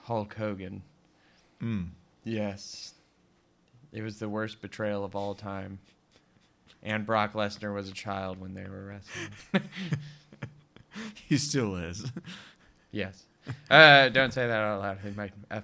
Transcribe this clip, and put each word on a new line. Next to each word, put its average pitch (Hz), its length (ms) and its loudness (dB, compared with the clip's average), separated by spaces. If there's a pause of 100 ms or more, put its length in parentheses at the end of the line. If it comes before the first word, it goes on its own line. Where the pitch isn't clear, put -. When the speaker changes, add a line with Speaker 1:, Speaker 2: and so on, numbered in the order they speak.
Speaker 1:
Hulk 107 300 -4
Hogan. 98 460 -6 (800)
Speaker 2:
Mm. 104 280 -2 (360)
Speaker 1:
Yes. 104 720 -6 (1000)
It 107 80 -8
was 110 180 -8
the 110 100 -4
worst 107 320 -4
betrayal 104 440 -4
of 98 100 -10
all 101 200 -4
time. 98 440 -10 (1000)
And 107 240 -4
Brock 107 280 2
Lesnar 104 400 -4
was 101 140 -4
a 95 60 -12
child 95 480 -6
when 95 140 -12
they 95 120 -12
were 98 180 -12
wrestling. 101 840 -6
<laughs> - 0 - (1600)
Speaker 2:
He 147 100 4
still 123 400 0
is. 90 340 -8 (800)
Speaker 1:
Yes. 95 320 -6 (460)
Uh, 143 400 12
don't 127 240 4
say 127 140 2
that 110 140 2
out 107 200 0
loud. 98 220 -2
He 101 80 -6
might 101 200 -6 (180)
F 107 140 -8